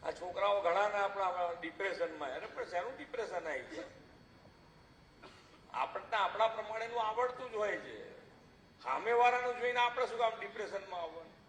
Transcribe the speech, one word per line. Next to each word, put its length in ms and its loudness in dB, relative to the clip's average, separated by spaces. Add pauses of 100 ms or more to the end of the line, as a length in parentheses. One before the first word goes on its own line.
આ 40 -2
છોકરાઓ 500 4
ઘણા 280 6
ને 60 0
આપણા 300 2
આમાં 360 0
ડિપ્રેશનમાં. 680 -2
અરે 160 -6
પણ 180 -6
શેનું 320 -4
ડિપ્રેશન 500 -4
આવી 160 -4
છે? 220 -10 (1900)
આપણને 460 -2
આપણા 320 4
પ્રમાણેનું 540 -4
આવડતું 480 0
જ 40 -12
હોય 220 0
છે. 420 -12 (640)
સામેવાળાનું 760 2
જોઈને 220 0
આપણે 260 2
શું 120 -6
કામ 220 2
ડિપ્રેશનમાં 600 -8
આવવાનું? 360 -10 (120)